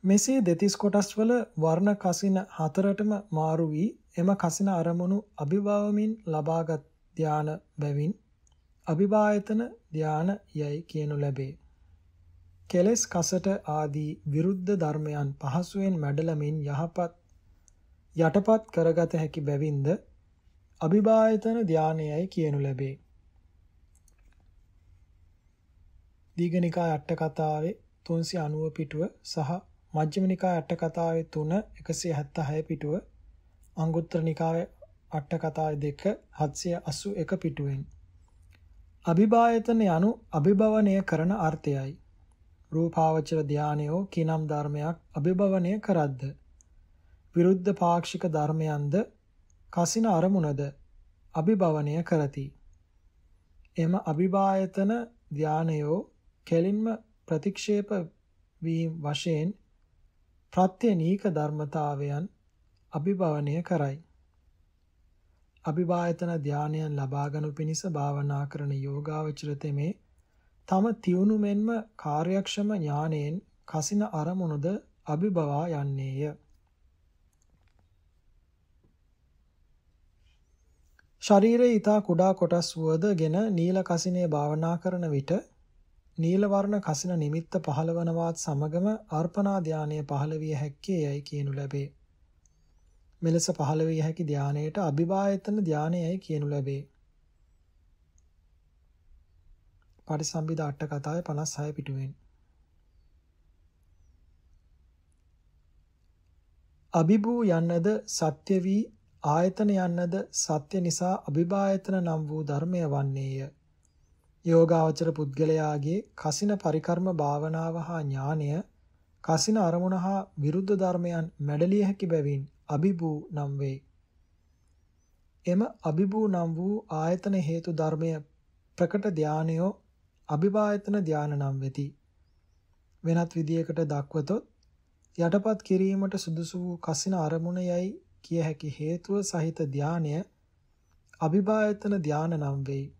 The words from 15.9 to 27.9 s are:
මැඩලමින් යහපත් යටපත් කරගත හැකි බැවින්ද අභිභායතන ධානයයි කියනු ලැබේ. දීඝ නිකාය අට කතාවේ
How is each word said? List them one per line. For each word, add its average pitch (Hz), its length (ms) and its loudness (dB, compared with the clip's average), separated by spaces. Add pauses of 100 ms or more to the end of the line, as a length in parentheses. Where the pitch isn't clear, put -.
මැඩලමින් 151 640 -2
යහපත් 165 500 -4 (1000)
යටපත් 196 560 4
කරගත 165 440 2
හැකි 160 260 -2
බැවින්ද 143 460 0 (960)
අභිභායතන 220 840 4
ධානයයි 160 640 0
කියනු 147 340 0
ලැබේ. 135 360 -4 (3500)
දීඝ 175 200 0
නිකාය 170 340 0
අට 151 220 -4
කතාවේ 156 580 -2 (300)